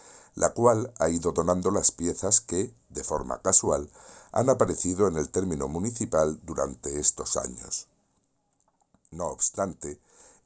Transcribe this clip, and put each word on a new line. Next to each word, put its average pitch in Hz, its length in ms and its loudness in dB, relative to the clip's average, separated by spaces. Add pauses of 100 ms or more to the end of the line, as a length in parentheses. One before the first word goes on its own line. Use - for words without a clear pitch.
(360)
la 85 180 2
cual 117 440 4
ha 82 120 2
ido 85 220 0
donando 90 380 2
las 98 200 2
piezas 87 500 0
que, - 340 -4 (140)
de 76 160 -10
forma 65 380 -4
casual, 85 480 2 (420)
han 123 160 2
aparecido 98 580 2
en 80 120 0
el 71 100 -2
término 82 400 -2
municipal 80 800 -2
durante 69 520 -6
estos - 380 -2
años. - 520 -8 (1200)
No 85 160 -6
obstante, 76 720 -4 (460)